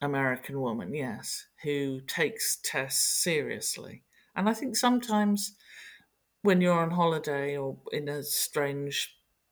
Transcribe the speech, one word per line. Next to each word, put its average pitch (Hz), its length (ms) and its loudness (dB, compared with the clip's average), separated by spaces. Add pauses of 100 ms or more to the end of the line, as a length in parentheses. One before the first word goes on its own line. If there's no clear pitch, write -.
American 135 600 -2
woman, 113 340 -4
yes, 123 520 -6 (160)
who 139 400 -2
takes - 600 -2
Tess 135 340 -2
seriously. - 1080 -2 (320)
And 196 120 2
I 220 60 4
think 226 220 -4
sometimes 214 800 2 (840)
when 185 180 6
you're 175 200 6
on 165 120 2
holiday 156 640 2
or 135 220 -4 (140)
in 147 160 -2
a 147 140 -4
strange 143 920 -2 (360)